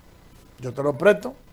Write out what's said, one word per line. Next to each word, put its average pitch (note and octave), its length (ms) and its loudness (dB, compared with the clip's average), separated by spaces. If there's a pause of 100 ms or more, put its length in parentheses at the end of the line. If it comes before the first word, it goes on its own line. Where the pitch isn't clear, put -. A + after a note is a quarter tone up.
(600)
Yo B2 140 -10
te C#3+ 80 -6
lo C#3 160 -2
presto G3+ 380 2 (180)